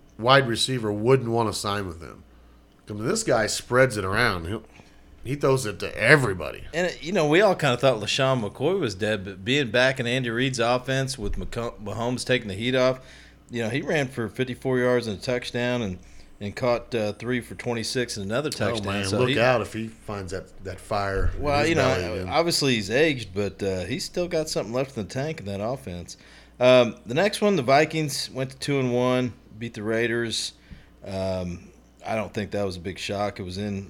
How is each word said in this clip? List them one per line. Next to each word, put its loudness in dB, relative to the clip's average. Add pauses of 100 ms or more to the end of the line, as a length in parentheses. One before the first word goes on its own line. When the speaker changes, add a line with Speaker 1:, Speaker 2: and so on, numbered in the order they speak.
(180)
Speaker 1:
wide 6
receiver 0
wouldn't 4
wanna 2
sign -2
with -12
them? -16 (680)
I -8
mean, -4
this 0
guy 2
spreads 2
it -2
around. 0
He'll, -6 (640)
he -4
throws 2
it -6
to -6
everybody. 4 (100)
Speaker 2:
And, -2
you -6
know, 4
we 6
all 6
kinda 2
thought 2
LaShawn 0
McCoy -2
was -2
dead, -2
but -12
being 0
back 4
in -2
Andy 0
Reid's 0
offense 0
with -2
McCo-, -6
Mahomes -4
taking 2
the -4
heat -2
off, 2 (500)
you -4
know, 0
he -2
ran 0
for -4
fifty-four -2
yards 4
and -4
a -14
touchdown -2
and, -4 (420)
and -6
caught, 0
uh, 0
three -4
for -12
twenty-six -4
and -6
another -2
Speaker 1:
Oh, -6
Speaker 2:
touchdown. -2
Speaker 1:
man, -2
Speaker 2:
So 0
Speaker 1:
look 4
Speaker 2:
he 2
Speaker 1:
out 4
if -6
he -6
finds -10
that, -12
that -10
fire 0
in -4
Speaker 2:
Well, 2
Speaker 1:
his 2
Speaker 2:
you 4
know, 2
Speaker 1:
belly -4
again. -6
Speaker 2:
obviously 2
he's -2
aged, 2
but, -4
uh, -2
he's -4
still -4
got -2
something -4
left -2
in -4
the -12
tank -6
in -10
that -6
offense. -8 (440)
Um, 8 (100)
the -6
next 2
one, 4
the 2
Vikings 2
went -6
to -20
two 0
and 0
one, 2 (260)
beat -8
the -8
Raiders. -2 (520)
Um, -6 (380)
I -4
don't -4
think -6
that -2
was -4
a -12
big -8
shock. -4
It -8
was -8
in -6